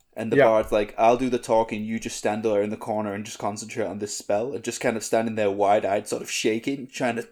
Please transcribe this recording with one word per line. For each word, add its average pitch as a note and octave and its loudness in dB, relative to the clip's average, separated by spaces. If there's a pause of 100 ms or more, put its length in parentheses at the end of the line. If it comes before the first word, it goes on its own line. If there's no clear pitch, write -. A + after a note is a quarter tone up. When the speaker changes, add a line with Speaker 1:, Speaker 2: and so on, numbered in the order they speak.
(160)
Speaker 1:
And A2 -6
the C#3 4
Speaker 2:
Yeah. C3 8
Speaker 1:
bard's A2 4
like, G#2+ 0
"I'll A2+ 6
do B2+ 0
the A#2 2
talking, A2 0
you A2+ -4
just - -8
stand G#2+ -2
there G#2 4
in G#2 -2
the G#2 -6
corner G#2+ -4
and G#2 -6
just - -14
concentrate G#2+ -6
on F#2+ -6
this G2+ -6
spell." A2 -2
And - -8
just - -6
kind A#2+ 0
of G#2+ -8
standing A2+ 0
there G#2+ 2
wide-eyed, G2+ 2
sort - -4
of - -12
shaking, B2 -2
trying A#2+ -2
to A#2 -8